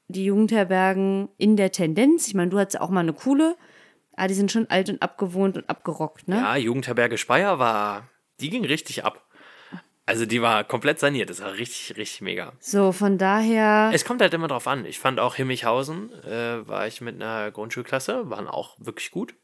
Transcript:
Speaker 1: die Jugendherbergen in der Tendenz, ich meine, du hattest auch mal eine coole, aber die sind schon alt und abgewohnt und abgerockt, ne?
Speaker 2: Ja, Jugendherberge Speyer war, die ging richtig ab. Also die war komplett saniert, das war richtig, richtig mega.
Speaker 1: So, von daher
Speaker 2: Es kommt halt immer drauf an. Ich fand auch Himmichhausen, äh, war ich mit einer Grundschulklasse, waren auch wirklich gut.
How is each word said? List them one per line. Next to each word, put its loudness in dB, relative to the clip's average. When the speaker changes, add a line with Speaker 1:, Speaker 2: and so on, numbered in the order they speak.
Speaker 1:
die -4
Jugendherbergen 2
in 6
der 4
Tendenz, 4
ich -6
meine, 2
du 2
hattest 0
auch -4
mal 2
eine 0
coole, 2
aber -2
die 0
sind 2
schon 0
alt 2
und -4
abgewohnt -2
und -8
abgerockt, -8
ne? 0
Speaker 2:
Ja, 2
Jugendherberge 0
Speyer 2
war, 0
die -6
ging -4
richtig -4
ab. -4
Also 0
die 0
war 4
komplett 0
saniert, 0
das -12
war -8
richtig, -10
richtig -10
mega. -6
Speaker 1:
So, 2
von 2
daher 4
Speaker 2:
Es 2
kommt -2
halt 4
immer -2
drauf -4
an. -2
Ich -10
fand 0
auch 0
Himmichhausen, -2
äh, -6
war -4
ich -12
mit -10
einer -6
Grundschulklasse, -6
waren -8
auch -8
wirklich -12
gut. -8